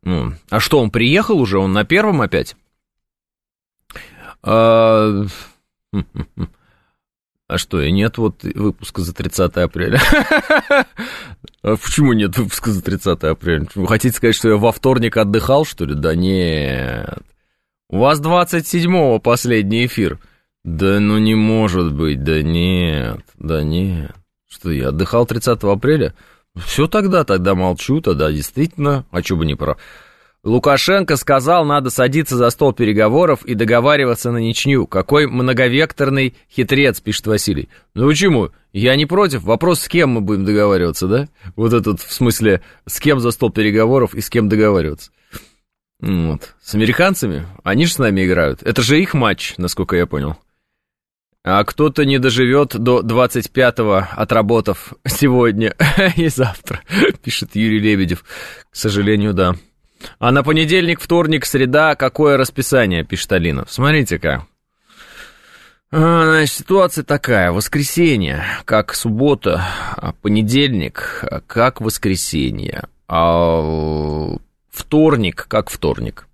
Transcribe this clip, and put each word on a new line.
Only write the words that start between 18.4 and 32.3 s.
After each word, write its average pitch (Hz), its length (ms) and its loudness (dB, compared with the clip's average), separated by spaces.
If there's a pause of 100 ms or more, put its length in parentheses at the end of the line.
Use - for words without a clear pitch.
седьмого 170 520 2
последний 117 680 0
эфир. 104 340 -2 (460)
Да 95 340 0
ну 104 200 2
не 110 160 2
может 107 580 2
быть, 73 300 -2
да 78 180 0
нет, 82 800 -2 (140)
да 76 280 -4
нет. 82 480 -4 (380)
Что, - 220 -8
я 65 180 -2
отдыхал 90 360 0
тридцатого 110 480 -2
апреля? 139 400 0 (420)
Всё 135 320 -2
тогда, 185 360 0
тогда 95 320 0
молчу, 92 460 -2
тогда 78 300 0
действительно, 139 800 -4
а 87 100 -4
чё 92 140 -4
бы 80 100 -2
не 71 100 -2
про-, 65 220 -4 (680)
Лукашенко 143 720 2
сказал, 143 480 2
надо 143 260 0
садиться 131 460 0